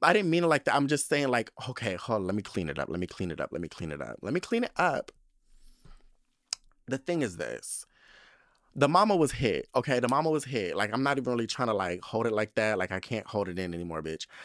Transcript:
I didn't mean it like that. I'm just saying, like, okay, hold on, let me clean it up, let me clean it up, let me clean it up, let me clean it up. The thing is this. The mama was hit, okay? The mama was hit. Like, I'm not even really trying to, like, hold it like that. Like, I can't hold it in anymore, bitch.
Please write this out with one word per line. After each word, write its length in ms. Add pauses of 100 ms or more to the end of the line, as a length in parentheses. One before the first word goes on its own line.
I 100
didn't 160
mean 160
it 40
like 160
that. 100
I'm 120
just 220
saying, 200
like, 220 (200)
okay, 240
hold 260
on, 60
let 80
me 80
clean 260
it 100
up, 120
let 100
me 60
clean 240
it 100
up, 120
let 100
me 60
clean 220
it 120
up, 180
let 140
me 60
clean 240
it 120
up. 360 (1800)
The 100
thing 240
is 160
this. 480 (880)
The 120
mama 280
was 160
hit, 420
okay? 240
The 100
mama 220
was 140
hit. 320
Like, 160
I'm 100
not 160
even 140
really 140
trying 220
to, 60
like, 280
hold 240
it 60
like 220
that. 240
Like, 140
I 80
can't 260
hold 220
it 100
in 160
anymore, 280
bitch. 240 (180)